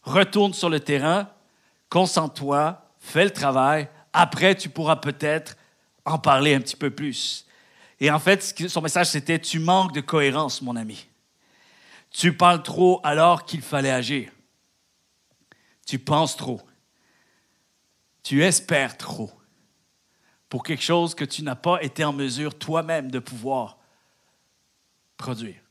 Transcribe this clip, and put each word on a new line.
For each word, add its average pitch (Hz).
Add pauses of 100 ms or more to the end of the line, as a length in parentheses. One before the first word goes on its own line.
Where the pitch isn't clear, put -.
Retourne 196
sur 175
le 151
terrain, 160 (560)
concentre-toi, 156 (140)
fais -
le 202
travail. 143 (240)
Après, 175
tu 185
pourras 151
peut-être 151 (480)
en 151
parler 143
un 139
petit -
peu 143
plus. - (580)
Et 147
en 151
fait, 196
ce -
que, 175
son 170
message, 170
c'était, « 156
Tu -
manques 180
de 135
cohérence, 139
mon 123
ami. 107 (1040)
Tu -
parles 175
trop 180
alors 156
qu'il 156
fallait 135
agir. 127 (1600)
Tu 135
penses 151
trop. 127 (1600)
Tu 143
espères 147
trop - (1160)
pour 123
quelque 151
chose 170
que 151
tu -
n'as 135
pas 175
été 156
en 147
mesure 139
toi-même 160
de 127
pouvoir 120 (1400)
produire 113 (120)